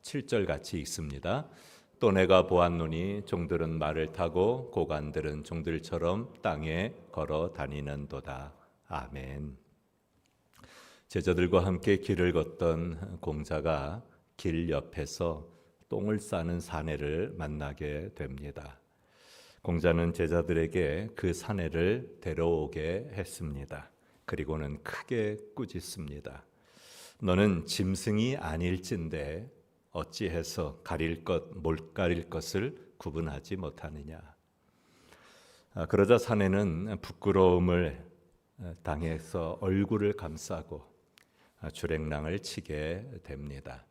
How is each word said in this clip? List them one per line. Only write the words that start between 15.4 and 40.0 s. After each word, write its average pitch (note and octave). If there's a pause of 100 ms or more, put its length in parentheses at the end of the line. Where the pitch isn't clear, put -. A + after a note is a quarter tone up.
똥을 G#2+
싸는 E2+
사내를 D#2
만나게 D2
됩니다. C#2 (840)
공자는 E2+
제자들에게 E2
그 F2
사내를 F#2
데려오게 E2
했습니다. C#2+ (320)
그리고는 D2+
크게 G#2+ (200)
꾸짖습니다. D2 (760)
"너는 F#2
짐승이 G#2+
아닐진대 E2+ (400)
어찌해서 E2
가릴 E2
것, F2
못 D#2+
가릴 F2
것을 G2+ (180)
구분하지 D#2+
못하느냐?" D#2 (1500)
아, E2
그러자 G2+
사내는 G2
부끄러움을, F2+ (580)
어, E2+ (100)
당해서 D#2+
얼굴을 G2+